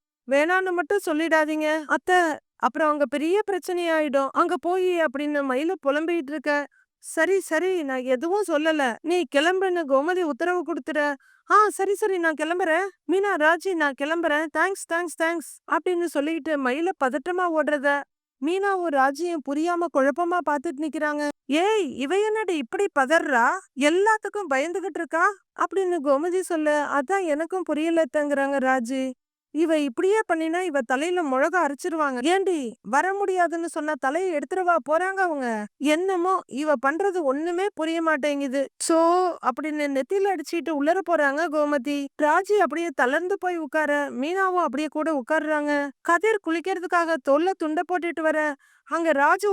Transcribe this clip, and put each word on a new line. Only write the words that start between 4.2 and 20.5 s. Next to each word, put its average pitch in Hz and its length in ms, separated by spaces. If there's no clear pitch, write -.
அங்க 349 280
போயி." 370 400
அப்படின்னு 294 440
மயிலு 294 380
புலம்பிட்டு 302 500
இருக்க, 294 200
"சரி, 330 360
சரி, 339 320
நான் 262 220
எதுவும் 339 420
சொல்லல, 311 360
நீ 349 160
கிளம்புன்னு 349 560
கோமதி 302 360
உத்தரவு 339 400
கொடுத்துட." 302 380
"ஆ, 370 60
சரி, 392 260
சரி, 392 240
நான் 320 220
கிளம்புறேன் 349 460
மீனா, 392 300
ராஜி, 330 380
நான் 294 240
கிளம்புறேன், 311 540
தேங்க்ஸ், 359 360
தேங்க்ஸ், 339 300
தேங்க்ஸ்." 330 320
அப்படின்னு 349 380
சொல்லிட்டு 311 520
மயில 277 320
பதட்டமா 302 520
ஓடுறத 294 380
மீனாவும் 359 500
ராஜியும் 285 520
புரியாம 339 460
குழப்பமா 330 540
பாத்துட்டு 294 380